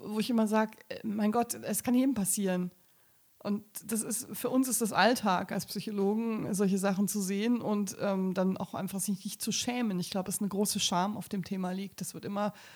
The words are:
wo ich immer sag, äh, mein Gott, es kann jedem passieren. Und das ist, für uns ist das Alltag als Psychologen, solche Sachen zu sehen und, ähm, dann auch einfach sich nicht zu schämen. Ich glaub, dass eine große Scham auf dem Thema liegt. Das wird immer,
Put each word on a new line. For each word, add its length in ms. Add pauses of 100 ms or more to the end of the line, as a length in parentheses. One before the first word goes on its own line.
wo 160
ich 120
immer 180
sag, 280 (120)
äh, 160
mein 260
Gott, 240
es 280
kann 120
jedem 200
passieren. 560 (680)
Und 240 (220)
das 180
ist, 300
für 160
uns 200
ist 120
das 140
Alltag 580
als 140
Psychologen, 880
solche 240
Sachen 280
zu 140
sehen 400
und, 400
ähm, 340
dann 220
auch 180
einfach 260
sich 240
nicht 180
zu 100
schämen. 480
Ich 100
glaub, 140
dass 160
eine 80
große 320
Scham 380
auf 100
dem 160
Thema 280
liegt. 280
Das 140
wird 100
immer, 300 (220)